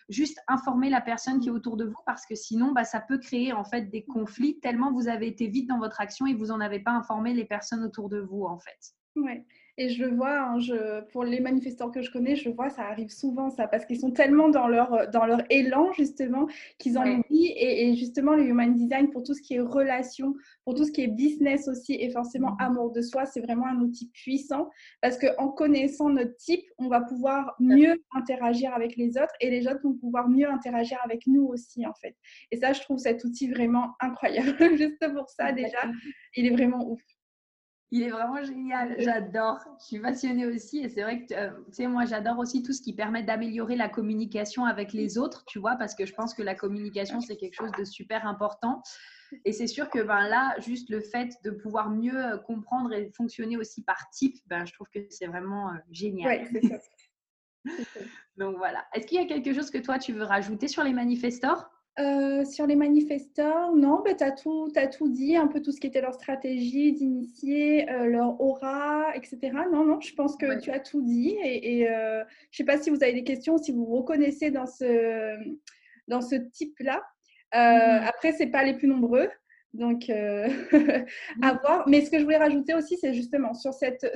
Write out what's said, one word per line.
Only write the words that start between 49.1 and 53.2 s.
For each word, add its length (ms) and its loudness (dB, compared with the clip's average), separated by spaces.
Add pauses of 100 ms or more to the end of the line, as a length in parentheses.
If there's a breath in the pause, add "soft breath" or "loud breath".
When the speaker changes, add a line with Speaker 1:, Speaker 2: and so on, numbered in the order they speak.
Speaker 1:
Et 80 0
c'est 140 -4
sûr 220 -6
que, 100 -2
ben, 280 2
là, 320 2
juste 300 -8
le 100 -4
fait 300 -6 (160)
de 40 -6
pouvoir 400 -4
mieux, 280 -2
euh, 200 -4
comprendre 540 -6
et 240 -4
fonctionner 400 -6